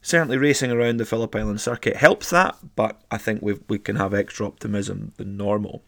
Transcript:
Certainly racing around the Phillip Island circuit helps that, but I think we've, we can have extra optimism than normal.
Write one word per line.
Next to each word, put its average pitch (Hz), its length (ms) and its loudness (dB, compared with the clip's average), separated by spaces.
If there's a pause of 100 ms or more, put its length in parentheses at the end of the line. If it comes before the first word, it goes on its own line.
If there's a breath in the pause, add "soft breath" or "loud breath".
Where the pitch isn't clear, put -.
Certainly 156 360 2
racing 135 340 2
around 120 240 2
the 117 100 0
Phillip 113 300 -2
Island 107 240 -2
circuit - 380 -2
helps 165 320 4
that, 180 260 2 (220)
but 110 240 0 (100)
I 110 60 -4
think 107 240 -2
we've, 101 260 -2
we 104 120 -2
can 104 180 -4
have 98 160 0
extra 101 340 -2
optimism 101 680 -6
than 98 180 -10
normal. 101 520 -2